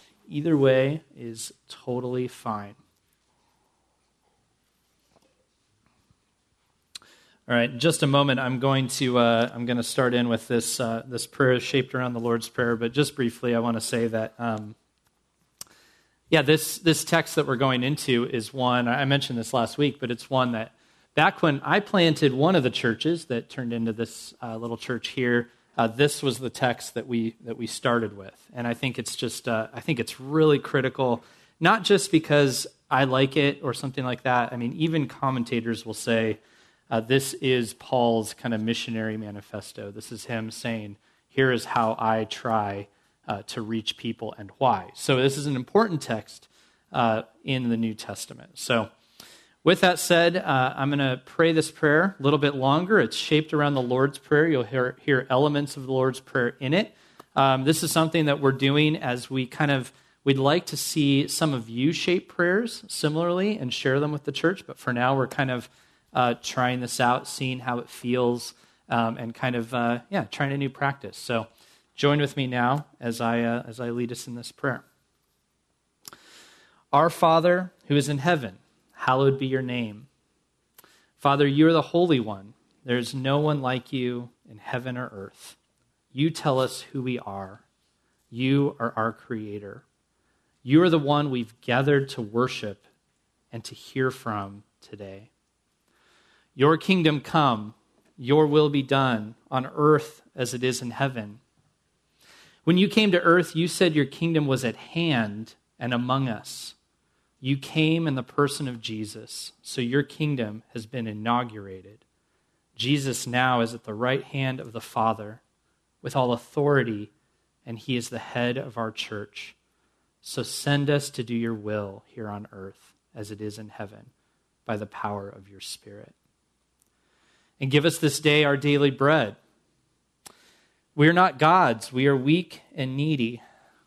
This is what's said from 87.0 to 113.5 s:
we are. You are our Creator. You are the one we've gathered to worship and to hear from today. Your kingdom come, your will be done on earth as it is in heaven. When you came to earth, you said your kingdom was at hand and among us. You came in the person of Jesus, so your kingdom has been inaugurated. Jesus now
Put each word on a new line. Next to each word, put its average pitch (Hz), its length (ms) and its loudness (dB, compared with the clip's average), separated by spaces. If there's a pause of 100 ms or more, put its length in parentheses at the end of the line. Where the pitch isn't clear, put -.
we 123 160 -4
are. 98 460 -12 (680)
You 139 500 0
are 113 160 -2
our 110 180 0
Creator. 104 720 -12 (800)
You 147 220 6
are 180 80 6
the 165 80 6
one 147 320 0
we've 120 300 -4
gathered 135 480 2
to - 120 -10
worship 113 640 -4 (640)
and 135 120 -12
to - 100 -16
hear 131 380 -4
from 101 500 -10 (180)
today. 101 520 -18 (1200)
Your 151 220 4
kingdom 160 420 2
come, 117 540 0 (420)
your 147 300 4
will 147 240 4
be 143 140 0
done 123 500 0 (160)
on 131 160 -4 (100)
earth 151 460 2 (140)
as 127 180 -4
it 123 100 -6
is 127 200 0
in 120 80 -6
heaven. 117 480 -6 (1200)
When 170 140 4
you 190 100 6
came 214 240 4
to 175 100 4
earth, 170 340 4
you 170 120 0
said 170 280 2
your 143 100 4
kingdom 156 400 -2
was 135 180 0
at 113 120 -2
hand 113 800 -4 (240)
and 123 160 -4
among 127 340 0
us. - 460 -12 (640)
You 135 180 -2
came 160 500 0
in 139 60 0
the 131 80 -4
person 139 460 -2
of 120 140 -8
Jesus, 110 720 -12 (100)
so - 180 -8
your 131 220 0
kingdom 123 580 -4 (120)
has 110 120 -10
been 113 220 -8
inaugurated. 107 960 -6 (720)
Jesus 135 500 -2
now 123 360 2